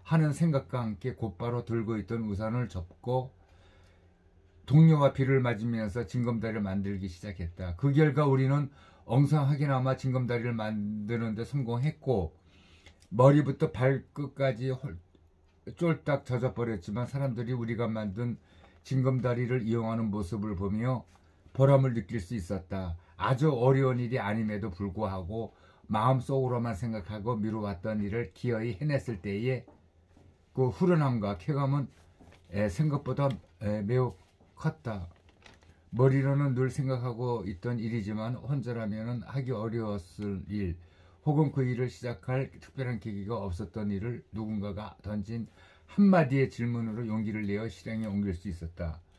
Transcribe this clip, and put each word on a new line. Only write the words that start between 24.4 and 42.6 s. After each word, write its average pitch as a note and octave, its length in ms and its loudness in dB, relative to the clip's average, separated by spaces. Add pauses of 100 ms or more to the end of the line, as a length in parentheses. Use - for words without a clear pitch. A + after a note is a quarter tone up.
불구하고 G2 840 -6 (340)
마음속으로만 A#2+ 880 0
생각하고 A2 600 -4
미루었던 G#2+ 640 -4
일을 G#2+ 320 -4
기어이 A#2 420 -2
해냈을 C3 460 -2
때의 A2+ 440 -2 (880)
그 C3 160 2
후련함과 C3 680 2
쾌감은, C#3 500 0 (640)
에, G#2 180 0
생각보다, C#3 600 0 (320)
에, G#2 200 -2
매우 A#2+ 340 0 (400)
컸다. G#2 520 -6 (840)
머리로는 C3+ 640 4
늘 B2+ 140 2
생각하고 B2 760 -2
있던 A2+ 340 -4
일이지만 A2 560 -4
혼자라면은 A#2 880 -4
하기 C3 280 -6
어려웠을 G#2 1000 -4
일, F#2+ 280 -2 (480)
혹은 D3+ 260 4
그 C3+ 120 0
일을 B2 260 0
시작할 B2+ 680 -6
특별한 B2 400 -6